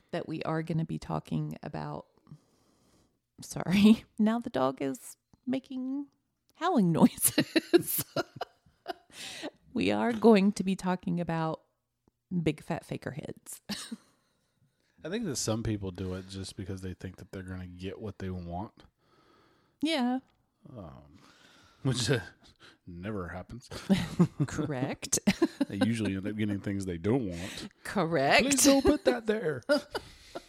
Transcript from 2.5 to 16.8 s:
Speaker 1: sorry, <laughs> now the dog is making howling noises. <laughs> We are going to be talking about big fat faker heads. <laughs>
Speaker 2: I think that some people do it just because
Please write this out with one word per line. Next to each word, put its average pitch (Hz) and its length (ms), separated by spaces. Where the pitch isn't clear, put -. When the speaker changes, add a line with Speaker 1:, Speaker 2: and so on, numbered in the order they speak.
Speaker 1:
sorry, 202 680
<laughs> - 60
now 220 220
the 233 100
dog 131 320
is - 360
making 262 600
howling 262 380
noises. - 1160
<laughs> - 60
We 220 160
are 220 220
going 208 400
to 196 100
be 190 120
talking 180 440
about 165 420
big 156 200
fat - 220
faker - 240
heads. - 560
<laughs> - 1400
Speaker 2:
I 156 60
think 220 160
that 135 120
some 113 260
people 104 260
do 92 240
it 92 160
just 95 260
because 95 260